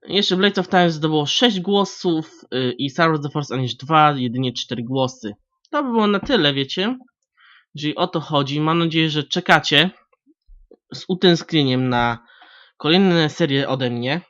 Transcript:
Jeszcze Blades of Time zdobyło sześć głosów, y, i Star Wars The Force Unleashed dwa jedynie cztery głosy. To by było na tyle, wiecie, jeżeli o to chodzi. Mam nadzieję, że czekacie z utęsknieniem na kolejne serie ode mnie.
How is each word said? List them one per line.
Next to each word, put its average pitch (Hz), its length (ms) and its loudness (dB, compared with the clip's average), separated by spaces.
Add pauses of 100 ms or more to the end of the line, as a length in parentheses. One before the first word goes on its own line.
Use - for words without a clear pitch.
Jeszcze 196 280 0
Blades 196 220 0
of 180 120 -4
Time 180 220 4
zdobyło 156 340 0
sześć 202 340 0
głosów, 185 720 -2 (220)
y, 123 240 -2
i 139 120 -4
Star 165 200 2
Wars 156 120 0
The 147 80 -6
Force 143 240 -6
Unleashed 127 260 -4
dwa 151 380 4
jedynie 123 360 -2
cztery 120 300 -8
głosy. 131 500 -4 (380)
To 294 120 -2
by 262 60 -4
było 226 180 2
na 202 120 2
tyle, 165 340 2
wiecie, 180 440 -4 (800)
jeżeli 147 200 -6
o 180 120 -2
to 175 120 -4
chodzi. 143 420 -2
Mam 156 180 2
nadzieję, 160 300 0
że 147 140 -4
czekacie 160 680 2 (1040)
z - 140 -14
utęsknieniem 151 840 2
na 120 360 -2 (520)
kolejne 170 520 4
serie 139 400 -2
ode 131 200 -2
mnie. 123 400 -4